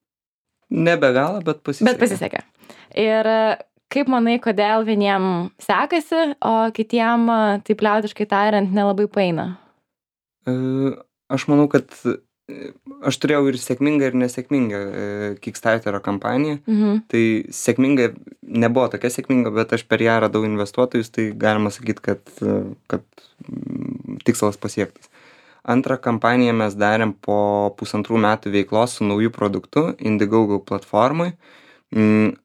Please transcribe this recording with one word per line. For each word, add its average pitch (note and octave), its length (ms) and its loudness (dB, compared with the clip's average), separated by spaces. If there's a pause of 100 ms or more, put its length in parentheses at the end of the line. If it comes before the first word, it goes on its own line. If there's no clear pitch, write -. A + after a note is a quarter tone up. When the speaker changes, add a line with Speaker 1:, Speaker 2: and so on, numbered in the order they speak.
(720)
Speaker 1:
Ne E3 260 2
be C#3 140 4
galo, D#3+ 320 0
bet D3+ 200 -2
pasisekė. G#3+ 280 2
Speaker 2:
Bet B3 80 -2
pasisekė. G3 420 -2 (540)
Ir, A3 320 2
e, A3 300 2 (280)
kaip C4+ 260 0
manai, A#3 260 4
kodėl A3 480 0
vieniem G3+ 380 2 (320)
sekasi, D4+ 840 0
o A3 140 -2 (180)
kitiem, A#3 560 0
e, A#3 120 2 (240)
taip - 200 -2
liaudiškai G#3 460 0
tariant, G3+ 420 2
nelabai G3+ 380 2
paeina? F#3 400 -2 (1000)
Speaker 1:
E, B2+ 60 -2 (760)
aš C3+ 180 -2
manau, D3 200 4
kad, C#3 200 0 (140)
e, - 720 -8 (260)
aš C3+ 180 -2
turėjau C#3+ 300 2
ir B2+ 100 0
sėkmingą, C#3 540 0
ir B2+ 80 0
nesėkmingą, B2 640 -2 (100)
e, G#2 460 -6
Kickstarterio G#2+ 680 -2
kampaniją. B2 580 -2
Speaker 2:
Mhm. G#3+ 440 2
Speaker 1:
Tai A#2 180 2 (280)
sėkminga B2+ 600 2 (280)
nebuvo A#2 500 0
tokia G#2+ 200 -4
sėkminga, B2 440 0
bet A2 200 0
aš A2+ 140 -4
per A2+ 160 2
ją A2+ 180 4
radau G#2+ 220 2
investuotojus, A2 680 -2
tai A2 220 -4
galima G#2+ 400 0
sakyt, - 300 -6
kad, G2 200 -4 (160)
e, G2+ 220 -2 (240)
kad, - 220 -6 (340)
mm, - 800 -10
tikslas G#2+ 380 -2
pasiektas. - 520 -10 (560)
Antrą C3 320 -2
kampaniją A#2+ 560 0
mes G#2+ 220 -2
darėm G#2 380 2
po G#2 220 -4 (380)
pusantrų G#2+ 440 -4
metų G#2+ 340 0
veiklos G#2+ 460 0
su A2+ 80 -2
nauju G#2 240 0
produktu G#2 640 -2
Indiegogo G#2+ 640 0
platformoj. C3+ 760 0 (580)
Mm, G#2+ 420 2 (120)